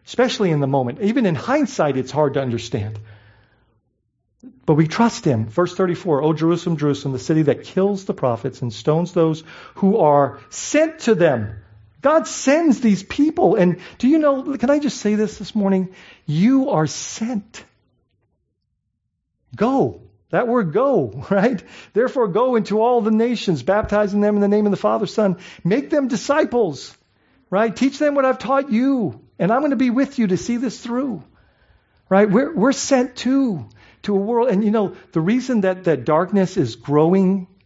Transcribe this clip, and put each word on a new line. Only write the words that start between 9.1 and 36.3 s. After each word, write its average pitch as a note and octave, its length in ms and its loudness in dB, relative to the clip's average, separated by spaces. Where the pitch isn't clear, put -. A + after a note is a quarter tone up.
those D#3+ 300 0
who G3+ 220 2
are C#3+ 420 4
sent D#4+ 520 -2
to A3+ 120 2
them." C#3 440 0
God D#4 240 2
sends D4 560 0
these G#3 220 2
people. D#4 500 2
And F3+ 240 2
do A#3+ 80 0
you D4+ 100 4
know, C#4 400 -2
can A#3+ 140 0
I D4 80 2
just D4 180 -4
say G#3 160 -2
this G#3+ 240 -2
this - 160 -14
morning? G3 360 0
You C4 460 2
are D#3 160 2
sent. - 760 -10
Go. A#3 460 0
That A3 160 0
word A3+ 260 0
go, F#3 540 -2
<laughs> - 20 -16
right? G3+ 320 0
"Therefore B3 360 0
go A#3+ 260 0
into G#3+ 260 0
all A#3+ 200 2
the G#3+ 100 0
nations, A3 500 0
baptizing G#3 580 0
them G#3 140 2
in G#3 80 0
the G3+ 60 2
name G#3 180 2
of G#3 60 0
the F3+ 60 0
Father, A3 280 -2
Son. F#3+ 320 -2
Make B3 280 -2
them C#4+ 160 0
disciples," A#3+ 880 -2
right? G#3+ 240 0
"Teach C#4 240 0
them D4 160 0
what C#4 100 2
I've C4 140 0
taught C4+ 320 -2
you. A#3 500 0
And F3+ 140 0
I'm B3+ 100 2
gonna D4 140 0
be B3 160 2
with C4 260 -2
you A3+ 80 2
to F3+ 120 0
see A#3 200 -4
this A#3 220 -6
through." A#3+ 420 -6
Right? G#3 200 4
We're, C4+ 240 2
we're C4 200 2
sent B3+ 440 0
to, A#3+ 480 -2
to G#3 140 -2
a F#3+ 40 2
world. A#3 300 0
And G#3 140 2
you G#3 80 2
know, G#3+ 240 0
the E3 100 0
reason A#3+ 400 0
that, F#3 240 -2
that C#3+ 180 2
darkness F3+ 540 0